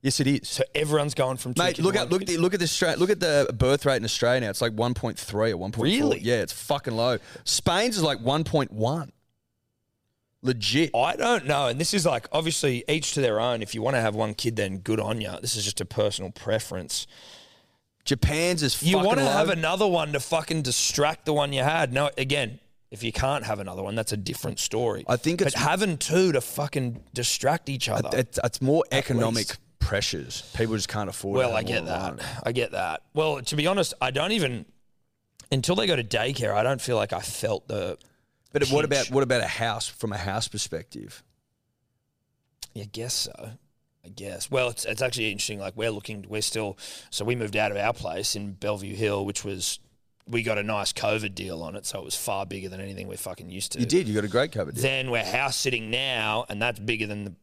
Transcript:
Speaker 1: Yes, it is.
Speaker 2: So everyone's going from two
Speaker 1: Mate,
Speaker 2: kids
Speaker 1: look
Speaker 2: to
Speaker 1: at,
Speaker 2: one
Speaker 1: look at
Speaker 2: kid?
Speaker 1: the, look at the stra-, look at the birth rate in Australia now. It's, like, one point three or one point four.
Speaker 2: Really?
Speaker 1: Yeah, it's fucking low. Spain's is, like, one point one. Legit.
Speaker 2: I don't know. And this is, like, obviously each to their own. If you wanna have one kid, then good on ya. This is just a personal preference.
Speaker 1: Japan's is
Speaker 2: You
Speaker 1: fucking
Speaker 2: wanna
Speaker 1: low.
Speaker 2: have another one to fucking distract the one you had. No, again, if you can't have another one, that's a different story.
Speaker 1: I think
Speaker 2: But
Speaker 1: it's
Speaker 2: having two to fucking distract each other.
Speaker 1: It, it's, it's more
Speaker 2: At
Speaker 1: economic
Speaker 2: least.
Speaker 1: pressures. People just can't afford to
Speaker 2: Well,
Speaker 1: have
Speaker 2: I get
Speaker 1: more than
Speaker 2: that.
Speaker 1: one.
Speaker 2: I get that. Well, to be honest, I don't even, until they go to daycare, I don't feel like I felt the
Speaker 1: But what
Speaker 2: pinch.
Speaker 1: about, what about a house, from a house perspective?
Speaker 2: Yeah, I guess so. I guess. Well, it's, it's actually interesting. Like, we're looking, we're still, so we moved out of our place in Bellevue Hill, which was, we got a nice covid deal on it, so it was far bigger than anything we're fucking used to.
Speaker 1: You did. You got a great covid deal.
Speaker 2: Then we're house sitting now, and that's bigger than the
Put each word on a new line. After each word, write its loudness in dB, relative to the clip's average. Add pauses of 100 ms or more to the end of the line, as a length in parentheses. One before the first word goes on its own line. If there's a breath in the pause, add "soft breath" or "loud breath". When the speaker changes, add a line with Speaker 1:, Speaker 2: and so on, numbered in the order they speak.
Speaker 1:
Yes, 2
it 4
is. 2
Speaker 2:
So 0 (100)
everyone's 2
going 0
from -6
two 2
Speaker 1:
Mate, 2
Speaker 2:
kids 0
Speaker 1:
look 4
Speaker 2:
to 4
Speaker 1:
at, 0
Speaker 2:
one -2
Speaker 1:
look 2
at -6
Speaker 2:
kid? 2
Speaker 1:
the, 4
look 4
at 0
the 2
stra-, 2
look 4
at 4
the 6
birth 4
rate 6
in 0
Australia 4
now. -2
It's, -4
like, 2
one 2
point -4
three 0
or -2
one -4
point 2
four. 4
Speaker 2:
Really? 2
Speaker 1:
Yeah, 2
it's -4
fucking -2
low. 2 (260 loud breath)
Spain's 2
is, 2
like, 0
one 2
point 2
one. -2 (1300)
Legit. 2
Speaker 2:
I 4
don't 2
know. 2
And -2
this 0
is, 2
like, 2
obviously 0
each 0
to 0
their 4
own. 2
If -8
you -4
wanna 2
have 2
one 0
kid, -2
then -2
good 0
on -2
ya. -6
This -4
is -2
just -4
a -2
personal -2
preference. -4 (1000 loud breath)
Speaker 1:
Japan's 2
is 2
Speaker 2:
You 6
Speaker 1:
fucking 4
Speaker 2:
wanna 4
Speaker 1:
low. 4
Speaker 2:
have 4
another 2
one 2
to 0
fucking 0
distract 2
the 2
one 2
you 2
had. 2
No, 2
again, 0 (320)
if -10
you -2
can't 0
have -2
another -8
one, -4
that's -2
a -2
different -6
story. -2
Speaker 1:
I 4
think 0
Speaker 2:
But 4
Speaker 1:
it's -2
Speaker 2:
having 2
two 4
to 4
fucking -4 (100)
distract 0
each -2
other. 0
Speaker 1:
It, 0
it's, -2
it's -2
more 4
Speaker 2:
At 2
Speaker 1:
economic 2 (140)
Speaker 2:
least. -6 (220)
Speaker 1:
pressures. -2
People 2
just -2
can't -4
afford -4
to 4
Speaker 2:
Well, 4
Speaker 1:
have 0
Speaker 2:
I 0
get 0
Speaker 1:
more -6
than -4
Speaker 2:
that. -
Speaker 1:
one. -8
Speaker 2:
I 0
get 0
that. -4 (100)
Well, 0
to -4
be 2
honest, 2
I 0
don't 0
even, 0 (840)
until 2
they 2
go 4
to 0
daycare, 0
I 4
don't 2
feel -2
like 2
I -2
felt -4
the -4 (540 soft breath)
Speaker 1:
But 2
what 4
Speaker 2:
pinch. 2
Speaker 1:
about, -4
what 4
about 2
a -2
house, -2
from -6
a -4
house -2
perspective? -8 (1500)
Speaker 2:
Yeah, -12
I -14
guess -6
so. -6 (540)
I -20
guess. -10
Well, 0
it's, -6
it's -4
actually -2
interesting. -4
Like, -8
we're 0
looking, -8
we're -4
still, -4 (320 loud breath)
so -4
we 2
moved -4
out 2
of -4
our 0
place -4
in -8
Bellevue -6
Hill, 0
which -6
was, -4 (480)
we 0
got 0
a -2
nice -2
covid 0
deal -8
on -8
it, -12
so -8
it -10
was -6
far -4
bigger -10
than -12
anything -10
we're -10
fucking -10
used -6
to. -6
Speaker 1:
You 0
did. 2
You -2
got 2
a -2
great 0
covid -4
deal. -2
Speaker 2:
Then 0
we're 2
house -2
sitting -2
now, 0
and -4
that's -2
bigger -2
than -6
the -10